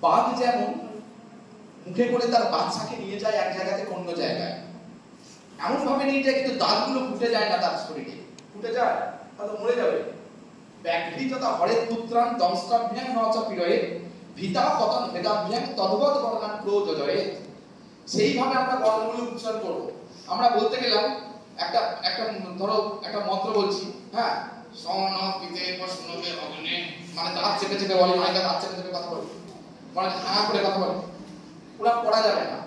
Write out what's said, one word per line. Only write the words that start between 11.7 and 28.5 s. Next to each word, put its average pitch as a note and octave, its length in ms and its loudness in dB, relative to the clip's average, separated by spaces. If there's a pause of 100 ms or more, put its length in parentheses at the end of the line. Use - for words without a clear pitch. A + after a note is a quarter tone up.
পুত্রান A#3 480 2
দংষ্টভ্যাং A#3 760 2
ন A3+ 180 2
চ A3 180 0
পীড়য়ে, F3+ 500 0 (360)
ভিতা - 440 2
পতন - 340 2
ভেদাভ্যাং G3 480 0 (160)
তদ্বৎ G#3+ 440 4
গণনাং A3 420 -2
প্রযোজয়েৎ।" G3+ 800 0 (640)
সেইভাবে C4 460 4
আমরা B3+ 200 2
গণনাগুলো A3 560 0
উচ্চারণ A3 280 -4
করবো। - 320 -6 (360)
আমরা - 220 6
বলতে A3 320 2
গেলাম - 440 2 (320)
একটা, - 220 2 (240)
একটা G3+ 300 -2 (240)
ধরো G#3+ 460 0
একটা G#3 160 -4
মন্ত্র G3 420 0
বলছি, - 320 -2 (200)
হ্যাঁ, - 340 0 (280)
"স - 120 -14
ন F#3+ 520 0
পিতে F3+ 420 -6
প F#3 60 -6
শুনবে F3 440 -8
অগ্নে", E3 600 -6 (240)
মানে F3 260 -4
দাঁত G3+ 180 2
চেপে F#3+ 200 -2
চেপে F#3+ 160 2
বলে, F3+ 200 8
মাইকা F3+ 240 2
দাঁত - 220 0